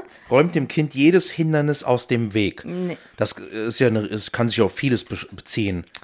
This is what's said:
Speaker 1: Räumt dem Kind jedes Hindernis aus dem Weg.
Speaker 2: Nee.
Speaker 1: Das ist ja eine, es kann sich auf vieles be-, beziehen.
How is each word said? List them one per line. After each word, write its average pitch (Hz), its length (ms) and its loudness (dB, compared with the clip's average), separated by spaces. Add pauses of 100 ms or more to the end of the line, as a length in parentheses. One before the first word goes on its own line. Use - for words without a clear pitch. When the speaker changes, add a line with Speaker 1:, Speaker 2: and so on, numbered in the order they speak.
(300)
Speaker 1:
Räumt 160 240 4
dem 151 140 0
Kind 151 260 -2
jedes 160 380 4
Hindernis 151 520 0
aus 123 220 0
dem 117 300 0
Weg. 104 300 0
Speaker 2:
Nee. 180 340 -6 (180)
Speaker 1:
Das - 140 -2
ist 110 480 -6
ja 131 80 6
eine, 110 140 2
es 104 300 -6
kann 120 160 0
sich 117 140 2
auf 98 140 2
vieles 123 280 0
be-, 104 140 -8 (140)
beziehen. 98 540 -4 (180)